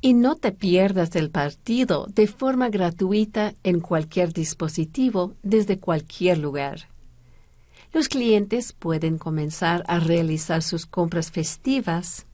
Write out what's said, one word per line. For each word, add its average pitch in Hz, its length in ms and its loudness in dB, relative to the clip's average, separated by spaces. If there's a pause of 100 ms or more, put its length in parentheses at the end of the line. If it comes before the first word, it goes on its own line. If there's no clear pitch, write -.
Y 254 140 6
no 254 220 4
te 208 160 -2
pierdas 185 640 2
el 156 140 0
partido 160 840 -2
de 214 120 6
forma 254 420 -2
gratuita 208 920 0
en 175 180 0
cualquier 170 520 -2
dispositivo 175 1080 -2
desde 202 360 2
cualquier 175 600 0
lugar. 143 500 -6 (1040)
Los 302 160 0
clientes 233 640 2
pueden 160 440 -2
comenzar 160 720 -2
a 170 120 0
realizar 160 640 0
sus 165 240 -6
compras 170 440 -2
festivas 180 1040 -2